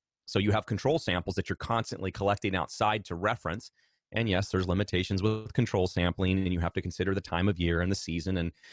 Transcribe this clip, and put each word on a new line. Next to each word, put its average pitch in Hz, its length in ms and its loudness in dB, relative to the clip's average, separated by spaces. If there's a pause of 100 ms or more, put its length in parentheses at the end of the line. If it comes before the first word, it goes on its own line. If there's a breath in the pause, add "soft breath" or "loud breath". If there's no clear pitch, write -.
(260)
So - 140 -2
you 101 140 2
have 107 120 0
control 139 320 0
samples 90 380 -2
that - 140 -2
you're 90 80 -4
constantly 104 540 -4
collecting 101 440 0
outside 104 500 0
to 87 100 -6
reference. 98 560 -2 (420)
And 113 140 0
yes, 98 220 2
there's 92 180 2
limitations 92 560 0
with 110 300 -2
control 101 340 2
sampling, 92 520 2
and 92 120 0
you 87 80 0
have 85 140 0
to - 80 -2
consider 92 340 -2
the 95 60 -2
time 87 260 0
of 87 120 2
year 85 200 2
and 87 100 0
the 98 60 0
season. 85 420 -2
And 85 140 -2 (220 loud breath)